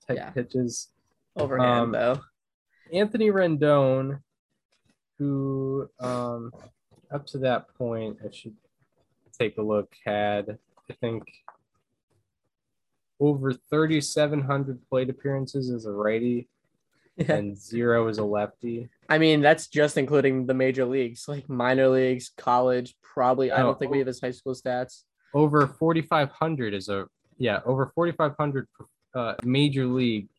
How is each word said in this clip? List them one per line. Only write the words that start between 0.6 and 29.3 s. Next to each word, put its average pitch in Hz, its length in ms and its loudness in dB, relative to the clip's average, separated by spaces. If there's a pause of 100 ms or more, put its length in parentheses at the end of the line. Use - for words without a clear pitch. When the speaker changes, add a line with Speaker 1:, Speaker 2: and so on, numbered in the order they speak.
Speaker 2:
Overhand, 127 500 2
Speaker 1:
Um, 117 60 -2
Speaker 2:
though. 120 280 0 (720)
Speaker 1:
Anthony 214 380 2
Rendon, 143 920 2 (960)
who, 135 720 -4 (100)
um, 123 520 -6 (600)
up 143 160 -8
to 139 120 -10
that 127 380 0
point, 113 460 -6
I 104 80 -10
should - 240 -18 (840)
take 110 180 -2
a 110 60 -4
look, 104 300 0 (120)
had, 104 540 -2 (300)
I - 40 -14
think, 113 300 -6 (2000)
over 139 340 2
thirty-seven 151 880 0
hundred 135 480 -2
plate 127 200 0
appearances 135 640 -4
as 113 140 -6
a 104 60 -8
righty 113 580 -2 (640)
Speaker 2:
Yeah. 151 200 0
Speaker 1:
and 101 220 -4
zero 117 520 0
as 104 80 -4
a 107 80 -2
lefty. 110 640 -6 (180)
Speaker 2:
I 156 120 2
mean, 160 220 4
that's 151 260 4
just 147 300 2
including 135 500 2
the 131 60 0
major 131 320 0
leagues, 123 420 -4
like, 143 200 -10
minor 131 400 2
leagues, 131 500 2
college, 123 640 0
probably. 127 500 0
I 139 80 0
Speaker 1:
No, 131 80 4
Speaker 2:
don't - 120 0
think 135 120 -2
we 139 60 0
Speaker 1:
o-, 139 40 2
Speaker 2:
have 127 60 -2
his 123 120 -8
high 127 120 -6
school 127 220 -8
stats. 127 500 -6 (300)
Speaker 1:
over 147 340 4
forty-five 160 640 0
hundred 139 420 -2
as 98 160 -8
a, 98 180 -4 (300)
yeah, 107 280 0
over 131 300 -2
forty-five 165 420 0
hundred, 143 300 -2 (460)
uh, 117 300 -4